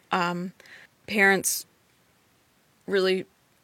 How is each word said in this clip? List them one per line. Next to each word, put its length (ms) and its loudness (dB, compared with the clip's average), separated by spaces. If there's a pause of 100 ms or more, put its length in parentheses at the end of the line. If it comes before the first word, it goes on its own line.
(120)
Um, 420 -2 (540)
parents 580 2 (1200)
really, 400 0 (380)